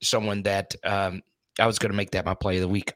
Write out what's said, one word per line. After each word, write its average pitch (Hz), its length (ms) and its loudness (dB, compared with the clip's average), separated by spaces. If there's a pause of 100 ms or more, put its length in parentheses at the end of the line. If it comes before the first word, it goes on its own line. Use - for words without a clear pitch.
someone 107 400 0
that, 98 320 0 (100)
um, 95 380 0 (360)
I 110 80 6
was 110 120 2
gonna 101 160 0
make 101 160 -2
that 92 160 0
my 92 80 0
play 92 220 0
of 92 60 2
the 92 60 0
week 98 280 -2